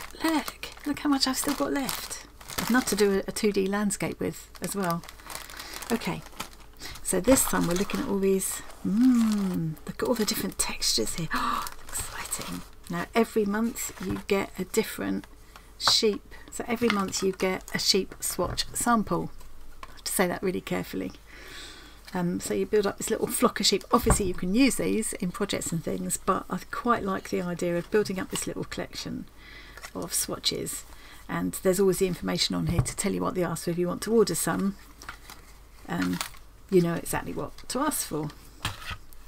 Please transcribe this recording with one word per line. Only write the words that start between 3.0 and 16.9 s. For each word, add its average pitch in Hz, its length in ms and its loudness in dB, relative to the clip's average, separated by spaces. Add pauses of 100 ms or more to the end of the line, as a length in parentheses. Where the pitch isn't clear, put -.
a, - 100 -4
a - 20 -4
two 208 200 2
D 196 160 2
landscape 202 520 0
with 185 300 -4 (120)
as 185 140 -6
well. 170 260 0 (880)
Okay, 170 300 -2 (840)
so 185 160 0
this 254 260 6
time 180 220 2
we're 170 60 2
looking 196 280 0
at 190 60 -4
all 196 120 2
these. 190 420 2 (240)
Mm, 202 880 4 (120)
look - 160 -6
at 226 40 2
all 247 80 4
the 214 100 2
different - 320 -2
textures - 580 0
here. 165 180 -2
<gasps> - 0 -
Oh, - 320 0 (220)
exciting. - 720 -6 (280)
Now 175 160 -2 (100)
every 226 300 4
month 220 460 -2 (140)
you 196 220 -4
get 196 320 0
a 185 60 -4
different 196 600 -2 (520)
sheep. - 440 4 (300)
So - 160 -6
every 226 220 2
month 196 340 0